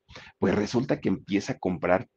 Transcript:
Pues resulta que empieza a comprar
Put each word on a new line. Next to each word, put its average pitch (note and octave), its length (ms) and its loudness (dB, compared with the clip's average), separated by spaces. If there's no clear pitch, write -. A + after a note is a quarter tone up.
Pues F#3+ 160 2
resulta C#3+ 460 0
que A2+ 80 -2
empieza G2 440 -2
a - 60 -10
comprar F2+ 580 0